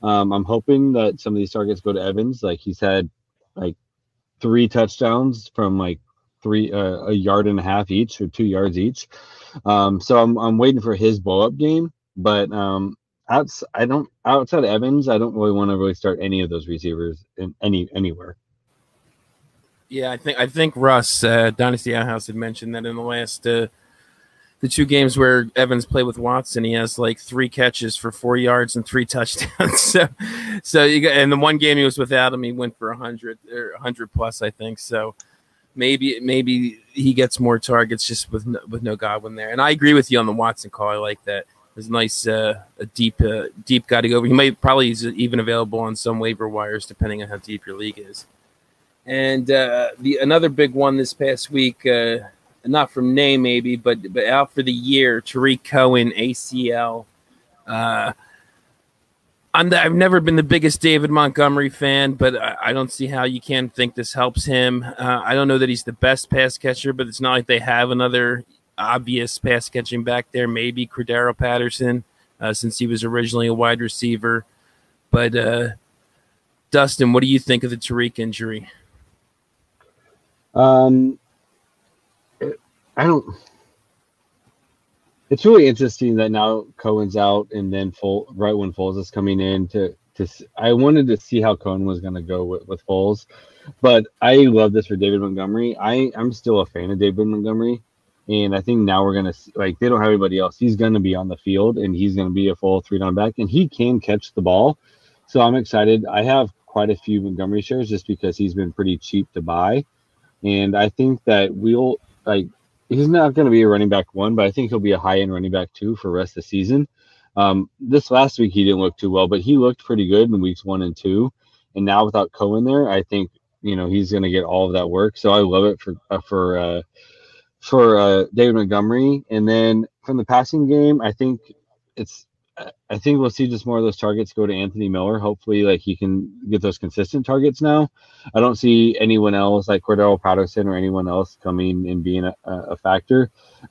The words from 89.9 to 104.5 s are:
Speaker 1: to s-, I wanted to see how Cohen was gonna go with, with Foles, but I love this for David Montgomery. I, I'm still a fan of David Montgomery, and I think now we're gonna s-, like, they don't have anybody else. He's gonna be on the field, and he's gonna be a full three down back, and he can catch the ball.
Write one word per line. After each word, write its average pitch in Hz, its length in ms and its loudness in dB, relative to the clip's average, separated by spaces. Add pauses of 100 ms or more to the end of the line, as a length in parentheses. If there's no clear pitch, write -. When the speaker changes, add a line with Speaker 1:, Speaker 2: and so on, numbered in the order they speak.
Speaker 1:
to 98 80 -4
s-, - 180 -12 (160)
I 117 160 2
wanted 139 320 6
to 113 100 2
see - 240 -4
how 107 160 2
Cohen 95 300 -4
was 92 140 -4
gonna 90 200 -10
go 90 240 -6
with, 90 240 -8
with 95 180 -12
Foles, 98 380 0 (560)
but 117 240 6 (160)
I 123 240 6
love 110 300 4
this 107 140 0
for 101 80 -4
David 101 240 0
Montgomery. 101 600 -4
I, 120 340 0
I'm 117 200 -4
still 107 260 0
a 92 60 -2
fan 87 240 -8
of 98 80 -4
David 101 280 0
Montgomery, 110 540 -4 (480)
and 104 260 0
I 98 60 -2
think 117 200 0
now 95 240 2
we're 98 100 0
gonna 95 160 -2
s-, - 240 -14
like, 95 240 -4
they 123 100 0
don't 117 140 2
have 107 60 4
anybody 98 300 2
else. 92 200 -2
He's 117 180 2
gonna 110 240 2
be 92 140 0
on 92 140 -6
the 90 100 -10
field, 101 400 0
and 95 180 -4
he's 98 180 0
gonna 95 140 -2
be 98 200 0
a 90 80 -2
full 95 260 0
three 98 160 -4
down 92 160 -2
back, 107 240 -2
and 107 100 -4
he 123 220 0
can 120 300 -2
catch - 340 -4
the 101 80 -4
ball. 101 340 2 (520)